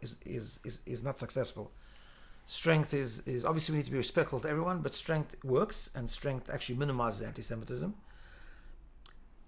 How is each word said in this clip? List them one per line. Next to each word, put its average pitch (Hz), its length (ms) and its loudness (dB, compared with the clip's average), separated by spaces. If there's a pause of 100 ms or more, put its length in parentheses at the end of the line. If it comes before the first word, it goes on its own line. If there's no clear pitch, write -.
is, 120 240 -6
is, 113 380 -4
is, - 220 -6
is 117 180 -4
not 135 160 -2
successful. 110 520 -2 (760)
Strength 156 480 4
is, 131 340 0
is, 123 160 0
obviously 156 300 4
we 151 40 4
need 139 80 2
to 123 60 -4
be 135 60 2
respectful 131 420 4
to 156 80 -2
everyone, 170 320 2
but 143 160 -2
strength 156 480 0
works, 139 520 4
and 120 140 -2
strength 135 400 0
actually 131 260 -2
minimizes 120 460 2
anti-Semitism. 117 720 -2 (1500)